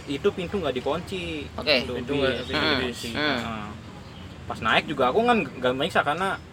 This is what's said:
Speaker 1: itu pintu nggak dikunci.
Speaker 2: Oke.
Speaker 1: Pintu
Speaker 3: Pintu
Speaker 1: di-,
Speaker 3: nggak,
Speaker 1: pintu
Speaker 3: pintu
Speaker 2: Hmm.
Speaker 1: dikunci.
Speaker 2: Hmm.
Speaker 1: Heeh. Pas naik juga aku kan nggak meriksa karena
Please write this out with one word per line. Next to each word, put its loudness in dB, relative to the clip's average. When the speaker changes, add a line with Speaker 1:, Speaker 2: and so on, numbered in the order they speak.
Speaker 1:
itu 0
pintu -2
nggak 0
dikunci. -4
Speaker 2:
Oke. 4
Speaker 1:
Pintu -4
Speaker 3:
Pintu -4
Speaker 1:
di-, 2
Speaker 3:
nggak, 4
Speaker 1:
pintu -4
Speaker 3:
pintu 0
Speaker 2:
Hmm. 4
Speaker 1:
dikunci. -4
Speaker 2:
Hmm. 0
Speaker 1:
Heeh. -4
Pas -6
naik 4
juga 2
aku 2
kan 6
nggak 0
meriksa 2
karena 0